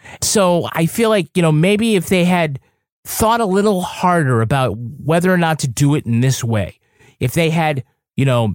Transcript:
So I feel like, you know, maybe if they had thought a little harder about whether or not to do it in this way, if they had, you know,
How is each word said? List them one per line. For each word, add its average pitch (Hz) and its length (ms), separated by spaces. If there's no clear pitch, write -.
So 175 520
I 165 140
feel 226 220
like, 202 260
you 180 80
know, 160 100
maybe 202 440
if 170 120
they 180 160
had 170 360
thought 220 340
a 226 60
little 196 340
harder 165 640
about 113 340
whether 156 560
or 180 60
not 160 220
to 143 80
do 143 260
it 151 100
in 117 160
this 127 240
way, 110 340
if 123 120
they 165 160
had, 156 340
you 135 100
know, 123 280